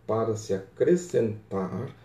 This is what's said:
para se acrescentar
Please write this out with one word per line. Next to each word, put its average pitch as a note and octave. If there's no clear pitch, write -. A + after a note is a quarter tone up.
para A2
se -
acrescentar A2